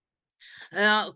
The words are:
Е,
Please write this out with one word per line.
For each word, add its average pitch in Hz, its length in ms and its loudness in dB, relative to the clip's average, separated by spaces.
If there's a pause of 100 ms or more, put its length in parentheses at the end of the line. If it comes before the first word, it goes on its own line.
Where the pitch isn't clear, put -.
(720)
Е, 208 320 2 (120)